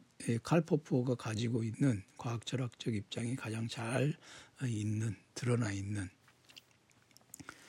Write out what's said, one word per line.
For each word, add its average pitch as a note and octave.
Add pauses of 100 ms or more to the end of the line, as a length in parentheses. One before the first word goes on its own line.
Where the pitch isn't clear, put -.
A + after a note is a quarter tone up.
(280)
예, A#2
칼 E3
포퍼가 C3+
가지고 A2+
있는 A2+ (140)
과학 A#2
철학적 B2
입장이 A2+
가장 A2+
잘, B2 (460)
어, C3+
있는, G#2+ (180)
드러나 A#2+
있는 G2 (1600)